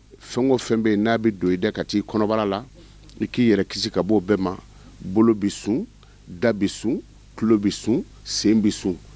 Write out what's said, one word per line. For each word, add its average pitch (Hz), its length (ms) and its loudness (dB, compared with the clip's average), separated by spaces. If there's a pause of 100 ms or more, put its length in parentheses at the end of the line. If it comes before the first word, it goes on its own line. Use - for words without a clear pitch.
(200)
fɛn 131 320 0
o 127 60 4
fɛn 113 260 0
bɛ 110 80 2
yen 104 120 2
n'a 113 140 2
bɛ 110 140 0
don 92 200 0
i 92 60 2
da 104 140 -2
ka 92 120 -4
t'i 101 180 -2
kɔnɔbara 107 460 0
la, 101 160 -4 (560)
i 107 80 -2
k'i 123 220 2
yɛrɛ 98 180 4
kisi 101 220 -6
ka 95 120 0
bɔ 95 140 2
o 101 60 2
bɛɛ 95 180 2
ma. 92 180 -4 (420)
Bolo 110 340 2
bɛ 101 160 -2
sun, 131 360 -4 (420)
da 95 240 -2
bɛ 101 160 0
sun, 120 340 -4 (340)
tulo 110 220 4
bɛ 101 140 0
sun, 117 320 -2 (200)
sen 110 380 0
bɛ 101 100 2
sun. 92 260 -4 (180)